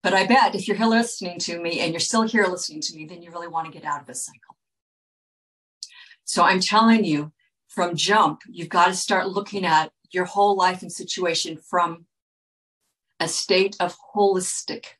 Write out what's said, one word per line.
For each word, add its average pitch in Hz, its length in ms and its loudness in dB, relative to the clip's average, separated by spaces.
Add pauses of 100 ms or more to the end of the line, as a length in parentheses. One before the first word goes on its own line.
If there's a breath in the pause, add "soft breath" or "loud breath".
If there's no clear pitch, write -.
But 185 100 2
I 190 140 4
bet 233 280 4
if 196 140 -6
you're 196 80 -2
here 226 100 0
listening 226 540 0
to 170 180 -6
me 170 220 -4
and 165 120 -2
you're 165 80 -6
still 226 220 0
here 220 240 2
listening 180 360 -6
to - 140 -8
me, 156 100 -16
then 170 160 -18
you 170 80 -20
really 170 180 -12
want 165 180 -6
to 156 120 -18
get 156 80 -14
out 147 140 -6
of - 60 -20
this 127 200 -12
cycle. - 300 -20 (1700 loud breath)
So - 180 0
I'm 185 180 4
telling 220 440 4
you, 151 280 -2 (360)
from 175 280 -4
jump, 208 540 2
you've 170 180 -12
got 180 200 4
to 190 60 0
start 196 360 -2
looking 202 340 -6
at 160 260 2 (200)
your 180 160 -2
whole 202 300 2
life 185 260 0
and - 100 -14
situation 165 640 -4
from 170 480 -2 (1120)
a 160 80 0
state 190 540 0
of 175 160 -2 (180)
holistic 196 680 0 (160)